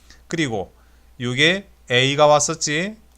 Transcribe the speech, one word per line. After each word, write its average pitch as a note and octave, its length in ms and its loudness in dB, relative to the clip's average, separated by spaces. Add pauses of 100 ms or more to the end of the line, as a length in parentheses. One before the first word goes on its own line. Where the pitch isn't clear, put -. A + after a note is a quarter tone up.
(280)
그리고 A#2+ 460 -6 (460)
요게 D3 480 0 (220)
A가 C#3 360 2
왔었지. D#3 720 0 (220)